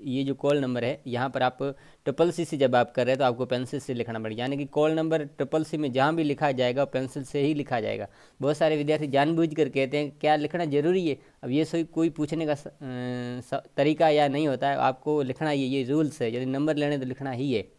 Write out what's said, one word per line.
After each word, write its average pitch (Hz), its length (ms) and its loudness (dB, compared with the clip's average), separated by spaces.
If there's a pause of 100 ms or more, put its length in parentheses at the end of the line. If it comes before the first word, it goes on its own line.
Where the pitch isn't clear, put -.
ये 135 200 -2
जो 135 120 -2
कॉल 143 220 2
नंबर 127 260 -2
है, 127 240 -4
यहाँ 123 220 -2
पर 127 140 -2
आप 127 200 0 (400)
ट्रिपल 165 280 2
सी 170 140 -4
से 156 120 -4
जब 131 180 6
आप 120 160 4
कर 123 140 0
रहे 123 60 2
हैं 131 80 2
तो 139 60 4
आपको 123 200 0
पेंसिल 123 340 -4
से 127 140 -6
लिखना 117 260 -4
पड़ेगा, 110 240 -6
यानी 135 140 -4
कि 143 80 -4
कॉल 151 260 2
नंबर 160 340 0
ट्रिपल 147 380 -2
सी 156 140 -6
में 147 140 -2
जहाँ 135 240 2
भी 165 80 0
लिखा 147 280 0
जाएगा 127 340 0
पेंसिल 131 380 -6
से 143 180 -4
ही 147 120 2
लिखा 135 280 -4
जाएगा। 107 260 -4 (340)
बहुत 143 160 0
सारे 156 200 4
विद्यार्थी 151 300 0
जानबूझकर 151 640 2
कहते 135 280 0
हैं 147 140 -2 (100)
क्या 151 140 4
लिखना 151 300 -2
ज़रूरी 160 440 2
है। 135 80 -2 (260)
अब 127 60 -6
ये 147 160 2
सही 165 180 -2
कोई 160 260 0
पूछने 156 360 -4
का 151 100 0
स-, 147 120 -10
अ, - 40 -16 (100)
स-, 123 800 -6 (140)
तरीका 156 320 4
या 147 180 6
नहीं 143 200 0
होता 135 220 0
है, 139 80 0
आपको 131 440 0
लिखना 135 280 -2
ही 143 140 0
है, 127 60 -2
ये 135 140 0
रूल्स 143 380 0
है, 117 140 -2
यदि 127 100 -4
नंबर 143 300 0
लेने 147 220 0
तो 131 80 -6
लिखना 131 260 -6
ही 131 220 -2
है, 101 140 -2 (120)